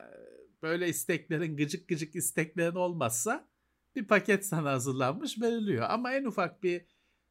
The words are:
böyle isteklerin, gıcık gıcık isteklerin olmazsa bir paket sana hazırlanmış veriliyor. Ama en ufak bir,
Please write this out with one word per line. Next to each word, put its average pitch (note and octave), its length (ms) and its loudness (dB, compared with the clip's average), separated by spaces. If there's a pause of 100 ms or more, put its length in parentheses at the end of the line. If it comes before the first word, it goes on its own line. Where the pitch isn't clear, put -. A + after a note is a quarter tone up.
(600)
böyle E3+ 280 0
isteklerin, D#3+ 680 -2
gıcık D3 300 -2
gıcık D#3+ 280 -2
isteklerin E3+ 600 0
olmazsa F3+ 720 0 (480)
bir A#3 120 -4
paket G3 380 4
sana D#3 260 0
hazırlanmış C3+ 680 0
veriliyor. G#3+ 480 2
Ama B3 240 0
en C#4 120 -2
ufak F#3 380 -2
bir, F3 220 0 (460)